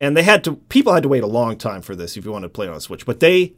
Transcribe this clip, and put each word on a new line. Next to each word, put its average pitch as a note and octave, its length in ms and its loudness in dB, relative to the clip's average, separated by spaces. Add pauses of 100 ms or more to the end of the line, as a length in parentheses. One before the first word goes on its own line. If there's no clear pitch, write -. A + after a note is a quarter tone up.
And C#3+ 140 0
they E3 80 4
had G3+ 220 4
to, D#3 100 -4
people F3+ 380 2
had E3 100 4
to C#3+ 60 0
wait C3 140 2
a G#2 40 -2
long A2+ 300 -2
time G2 240 -8
for F#2+ 140 -12
this F2 220 -12
if F#2+ 80 -14
you G#2+ 60 -10
wanted G2 160 -10
to E2+ 60 -16
play G2+ 140 -6
it F2 40 -10
on D#2 100 -12
Switch. - 240 -14
But A#2 140 -6
they, F3+ 380 4